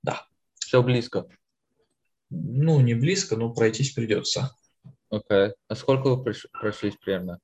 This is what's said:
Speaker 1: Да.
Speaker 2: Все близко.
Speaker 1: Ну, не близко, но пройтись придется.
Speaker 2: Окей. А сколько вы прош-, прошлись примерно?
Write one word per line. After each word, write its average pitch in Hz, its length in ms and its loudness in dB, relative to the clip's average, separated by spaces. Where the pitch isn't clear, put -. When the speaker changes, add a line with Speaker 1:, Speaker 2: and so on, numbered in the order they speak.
Speaker 1:
Да. - 240 -6
Speaker 2:
Все 127 220 4
близко. 120 440 -2
Speaker 1:
Ну, 147 500 2
не 117 140 4
близко, 147 420 0
но 117 180 -2
пройтись 113 380 0
придется. 113 580 -2
Speaker 2:
Окей. 104 420 2
А - 80 -6
сколько 135 320 2
вы 127 160 2
прош-, - 220 -4
прошлись 104 380 -4
примерно? 90 480 -4